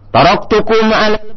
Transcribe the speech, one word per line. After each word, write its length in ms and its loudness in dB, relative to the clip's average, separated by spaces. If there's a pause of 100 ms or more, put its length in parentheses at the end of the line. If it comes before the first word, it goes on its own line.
(120)
"Taraktukum 800 0
'alal 320 -2 (120)